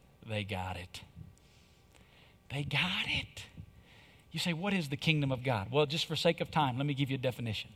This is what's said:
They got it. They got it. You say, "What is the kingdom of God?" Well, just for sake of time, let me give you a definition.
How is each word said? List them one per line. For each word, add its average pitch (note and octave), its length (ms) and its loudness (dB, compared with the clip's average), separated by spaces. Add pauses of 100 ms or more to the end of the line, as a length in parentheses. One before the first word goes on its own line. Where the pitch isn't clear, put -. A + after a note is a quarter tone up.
(260)
They G#2+ 180 -2
got F#2 340 -4
it. F2+ 240 -12 (1500)
They C#3+ 140 -2
got D3 420 0
it. - 380 -4 (840)
You D#3+ 80 -6
say, F3 140 2
"What F3+ 200 0
is F3 160 2
the C#3 80 -2
kingdom D3 360 4
of B2 100 -2
God?" A2+ 280 2
Well, C#3+ 140 6
just D3+ 220 -2
for D#3 100 -2
sake E3+ 240 4
of E3+ 100 -4
time, C3 280 2
let C#3 80 0
me D3 80 2
give C3 160 2
you C3+ 60 0
a - 20 0
definition. B2 580 -2